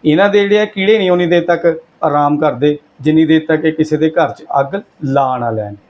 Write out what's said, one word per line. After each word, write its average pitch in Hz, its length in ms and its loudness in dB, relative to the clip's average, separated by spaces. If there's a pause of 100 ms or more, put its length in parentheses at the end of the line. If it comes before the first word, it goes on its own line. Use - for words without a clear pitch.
ਇਹਨਾਂ 170 240 2
ਦੇ 202 100 2
ਜਿਹੜੇ 202 200 0
ਆ 214 60 0
ਕੀੜੇ 208 320 0
ਨਹੀਂ 185 140 0
ਉਨੀ 180 140 2
ਦੇਰ 170 200 2
ਤੱਕ 165 360 0 (220)
ਆਰਾਮ 147 340 0
ਕਰਦੇ, 147 400 0 (240)
ਜਿੰਨੀ 156 240 2
ਦੇਰ 156 220 2
ਤੱਕ 160 180 0
ਇਹ 156 80 0
ਕਿਸੇ 156 240 -2
ਦੇ 156 120 0
ਘਰ 160 220 -2
'ਚ - 120 -16 (160)
ਅੱਗ 147 220 -4 (240)
ਲਾ 135 320 0
ਨਾ 120 120 -4
ਲੈਣ। 104 260 -6 (140)